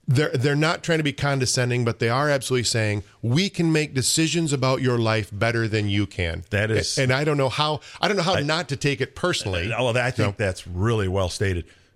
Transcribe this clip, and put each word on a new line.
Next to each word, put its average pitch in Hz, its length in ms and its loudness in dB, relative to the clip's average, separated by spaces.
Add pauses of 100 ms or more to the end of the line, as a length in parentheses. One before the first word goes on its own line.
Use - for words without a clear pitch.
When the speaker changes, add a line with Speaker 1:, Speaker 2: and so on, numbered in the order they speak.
Speaker 1:
they're, 147 260 2
they're 143 240 2
not 156 260 0
trying 165 160 0
to 156 60 0
be 143 100 0
condescending, 127 680 0
but 113 140 -2
they 117 100 0
are 135 200 0
absolutely 131 360 0
saying, 107 400 0 (180)
"We 147 260 2
can 170 240 0
make 151 220 0
decisions 156 580 0
about 131 300 0
your 123 160 2
life 110 340 0
better 113 360 0
than 104 200 0
you 101 180 0
can." 85 440 -4
Speaker 2:
That 104 220 0
is - 260 0
Speaker 1:
And 135 140 2
I 135 120 2
don't 156 140 0
know 135 100 2
how, 151 320 -2 (200)
I 175 80 2
don't 208 80 0
know - 80 0
how 180 100 2
Speaker 2:
I 110 80 0
Speaker 1:
not 156 280 -2
to 139 60 -4
take 139 240 0
it 131 140 -6
personally. 104 580 -2
Speaker 2:
Uh, 113 100 -2
well, 120 140 2
I 123 140 0
think 104 260 0
Speaker 1:
So 110 80 -2
Speaker 2:
that's 92 220 -4
really 98 420 0
well 92 200 0
stated. 92 360 -2 (320)